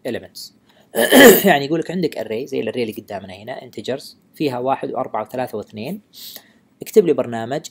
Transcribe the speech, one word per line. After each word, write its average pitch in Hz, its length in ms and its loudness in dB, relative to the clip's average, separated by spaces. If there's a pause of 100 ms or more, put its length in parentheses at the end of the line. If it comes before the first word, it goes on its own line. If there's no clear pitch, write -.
elements." 95 440 -10 (420)
<clears throat> 233 540 8
يعني 143 160 4
يقول 156 160 -2
لك 160 100 -6
عندك 165 280 -4
array 110 260 -6
زي 131 160 -6
ال 110 120 -4
array 123 60 -8
اللي 110 140 -4
قدامنا 98 420 -14
هنا، 113 260 -14
integers، 123 440 -10 (300)
فيها 131 240 -4
واحد 131 320 -4
وأربعة 120 320 -6
وثلاثة 123 360 -8
واثنين. 120 420 -10 (840)
اكتب 196 240 4
لي 156 60 4
برنامج 120 580 -4